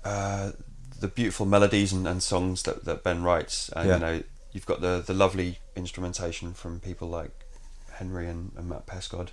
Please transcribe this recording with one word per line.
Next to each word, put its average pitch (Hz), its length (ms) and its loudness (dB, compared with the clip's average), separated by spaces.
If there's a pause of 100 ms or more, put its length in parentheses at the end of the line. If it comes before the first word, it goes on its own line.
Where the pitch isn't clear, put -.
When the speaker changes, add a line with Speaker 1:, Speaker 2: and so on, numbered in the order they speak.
Speaker 1:
uh, 98 480 -2 (460)
the 101 100 -2
beautiful 104 380 0
melodies 101 460 8
and, 92 140 0
and 90 160 0
songs 92 420 2
that, - 200 -2
that - 180 -4
Ben 87 200 2
writes. - 540 2
And, 87 120 2
Speaker 2:
Yeah. 92 60 8
Speaker 1:
you 85 60 4
know, 82 220 0 (300)
you've 95 140 -10
got - 140 2
the, 90 260 2
the 95 80 -2
lovely 92 440 4 (180)
instrumentation 90 760 -6
from 85 260 -8
people 87 280 -8
like 82 240 -6 (600)
Henry 90 360 -6
and, 85 280 -8
and 85 120 -8
Matt - 180 -8
Pescod. 90 460 -8